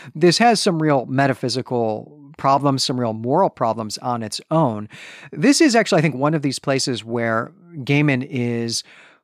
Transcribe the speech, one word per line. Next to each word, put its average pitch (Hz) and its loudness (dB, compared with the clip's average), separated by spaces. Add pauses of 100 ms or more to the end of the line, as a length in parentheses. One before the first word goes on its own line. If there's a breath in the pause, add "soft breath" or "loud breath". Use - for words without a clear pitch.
(140 loud breath)
this 160 4
has 226 4
some 165 0
real 143 2
metaphysical 127 -2 (180)
problems, 139 2
some 127 -4
real 117 -2
moral 127 0
problems 113 -4
on 120 -6
its 104 -10 (100)
own. 120 0 (420 loud breath)
This 240 2
is 254 4
actually, 202 2
I 147 2
think, 151 2
one 147 0
of 147 -2
these 139 -2
places 131 -2
where 117 -2 (240)
Gaiman 139 0
is 117 -4 (420 loud breath)